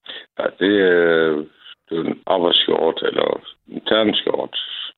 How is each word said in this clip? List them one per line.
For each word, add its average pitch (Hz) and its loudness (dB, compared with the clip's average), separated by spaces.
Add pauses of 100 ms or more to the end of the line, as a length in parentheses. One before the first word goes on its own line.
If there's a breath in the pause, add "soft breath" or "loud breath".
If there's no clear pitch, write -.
(380 loud breath)
Ja, - -6 (140)
det 101 2
er, 82 2 (440 loud breath)
det 85 -6
er - -4
en - -6
arbejdsskjort 85 2
eller - -2 (260)
en - -12
ternskjort. - 0 (400)